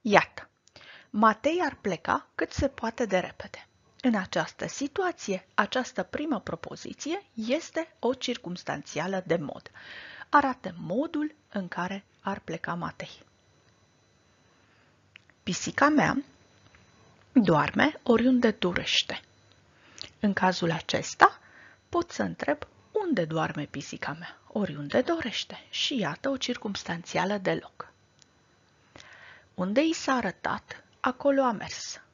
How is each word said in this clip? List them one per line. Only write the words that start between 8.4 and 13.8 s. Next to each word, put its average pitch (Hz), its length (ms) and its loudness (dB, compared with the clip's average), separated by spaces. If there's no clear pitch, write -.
de 165 100 2
mod. - 340 -6
Arată 262 500 2
modul 294 560 -2
în 190 200 -6
care 190 360 -6
ar 196 200 -4
pleca 165 340 -6
Matei. 165 480 -8